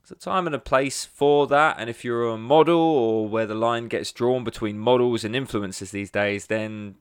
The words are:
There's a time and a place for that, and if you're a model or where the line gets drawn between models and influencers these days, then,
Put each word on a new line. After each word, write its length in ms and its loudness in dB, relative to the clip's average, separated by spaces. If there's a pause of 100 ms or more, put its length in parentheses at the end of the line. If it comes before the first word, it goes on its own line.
There's 80 -20
a 100 -20
time 240 -2
and 100 -4
a 40 -2
place 480 -2
for 400 4
that, 320 2
and 100 -8
if 160 -10
you're 240 -2
a 80 -4
model 420 4
or 500 2
where 180 0
the 80 -6
line 340 -2
gets 240 -6
drawn 320 0
between 340 -6
models 460 2
and 100 -6
influencers 560 -6
these 200 -8
days, 380 -2
then, 520 -6